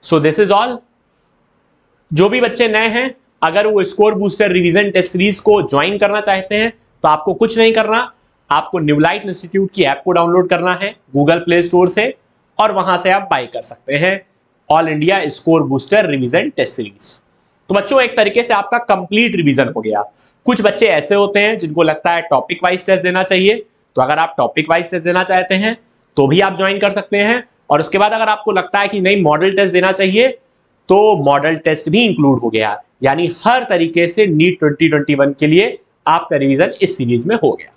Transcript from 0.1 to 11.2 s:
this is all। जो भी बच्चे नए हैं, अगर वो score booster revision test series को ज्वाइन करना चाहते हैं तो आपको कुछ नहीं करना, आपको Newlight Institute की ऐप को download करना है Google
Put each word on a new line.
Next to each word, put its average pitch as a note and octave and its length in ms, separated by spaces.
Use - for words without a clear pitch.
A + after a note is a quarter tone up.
this D#3 200
is G3+ 120
all। A#3 240
जो E3+ 180
भी B3 120
बच्चे A#3 280
नए A3 200
हैं, B3 260
अगर F3 240
वो G#3 180
score G#3 300
booster G3 380
revision F3+ 380
test F#3 200
series G3 300
को G#3 240
ज्वाइन D#3+ 340
करना G3+ 220
चाहते F#3+ 340
हैं A3 180
तो D#3+ 40
आपको D#3 260
कुछ A3+ 240
नहीं A3+ 140
करना, A3 400
आपको D#3 300
Newlight D#3 440
Institute F#3+ 460
की F#3+ 140
ऐप C#3 200
को F#3 80
download F3 360
करना F3+ 260
है G3 200
Google D#3+ 260